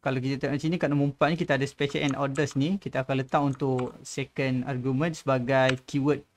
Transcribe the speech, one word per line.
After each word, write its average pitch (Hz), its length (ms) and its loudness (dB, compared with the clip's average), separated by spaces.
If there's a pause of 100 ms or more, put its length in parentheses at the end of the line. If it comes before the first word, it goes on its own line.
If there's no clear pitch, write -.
kalau 131 160 -2
kita 131 240 -4
tengok 143 160 -2
sini 160 240 0
kat 143 80 0
nombor 143 240 2
empat 147 160 2
ni 170 80 0
kita 160 160 2
ada 135 80 2
special 143 400 -2
and 139 160 0
orders 139 400 0
ni. 175 240 0
Kita 131 240 -4
akan 135 160 0
letak 143 160 0
untuk 131 640 0
second 131 640 -2
argument 135 480 0
sebagai 131 720 2
keyword 143 400 0 (100)